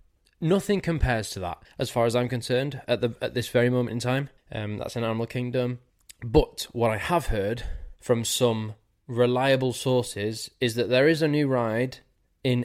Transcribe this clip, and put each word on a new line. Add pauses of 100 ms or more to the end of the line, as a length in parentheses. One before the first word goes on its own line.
(400)
Nothing
compares
to
that, (160)
as
far
as
I'm
concerned,
at
the,
at
this
very
moment
in
time. (200)
Um,
that's
in
Animal
Kingdom. (460)
But
what
I
have
heard (360)
from
some (320)
reliable
sources (100)
is
that
there
is
a
new
ride (440)
in